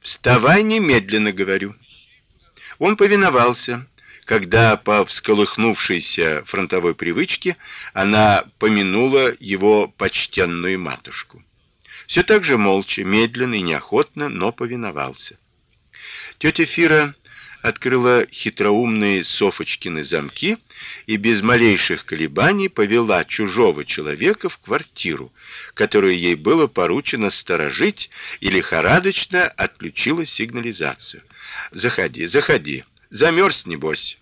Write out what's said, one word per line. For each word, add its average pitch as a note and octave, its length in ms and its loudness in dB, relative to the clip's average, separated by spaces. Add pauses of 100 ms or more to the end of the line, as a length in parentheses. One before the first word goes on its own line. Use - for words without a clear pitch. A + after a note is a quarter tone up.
«Вставай B2+ 600 4
немедленно», A2+ 680 2
говорю. F#2+ 440 -4 (1040)
Он G#3 180 2
повиновался, B2+ 880 2 (400)
когда A2 500 4
по G#2 300 2
всколыхнувшейся F#2+ 1400 0
фронтовой F2 480 -2
привычке C#3 640 -4 (360)
она G2+ 520 4 (120)
помянула A2 840 2
его G2+ 480 2
почтенную F#2 920 -4
матушку. - 640 -12 (640)
Всё F3 160 0
так G#3 220 4
же C#3 120 2
молча, G2 460 0
медленно A#2 500 0
и G#2 80 -2
неохотно, A#2 680 -2
но G2+ 220 -4
повиновался. G#2 880 -10 (1000)
Тётя D#3 260 2
Фира D#3 480 2 (480)
открыла B2 680 2
хитроумные G#2 960 0
Софочкины E2+ 760 -4
замки E2 540 -4 (500)
и A2 100 -2
без G#2 240 0
малейших A2+ 640 2
колебаний F#2+ 640 -2
повела G#2 560 0
чужого F#2+ 600 0
человека D#2+ 640 -4
в - 100 -12
квартиру, G2 720 -8 (400)
которую G2 440 2
ей F2 180 2
было C3 320 2
поручено G2+ 640 -2
сторожить, E2 800 -4 (300)
и G2 100 -4
лихорадочно D3 1000 0
отключила C#3 800 -6
сигнализацию. A2 1000 -8 (480)
«Заходи, F2+ 560 -4
заходи. F#2 580 0 (240)
Замёрз, E3 560 2
небось». D#2 560 -8